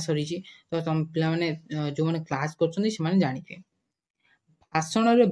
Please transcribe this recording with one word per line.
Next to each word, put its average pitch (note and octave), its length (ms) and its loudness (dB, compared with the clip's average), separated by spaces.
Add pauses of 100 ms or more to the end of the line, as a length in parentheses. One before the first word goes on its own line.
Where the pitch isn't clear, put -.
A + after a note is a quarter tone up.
ସରିଛି, D#3 300 -2 (340)
ତ - 20 -6 (140)
ତମ D#3 100 0 (180)
ପିଲାମାନେ, E3 320 0 (300)
ଅ, - 20 -2 (180)
ଯେଉଁମାନେ D#3+ 220 0 (100)
କ୍ଲାସ୍ D3 320 -4
କରୁଛନ୍ତି, F3+ 360 0
ସେମାନେ E3 240 0
ଜାଣିଥିବେ। C3+ 380 -4 (1160)
ଭାଷଣରେ A3+ 580 4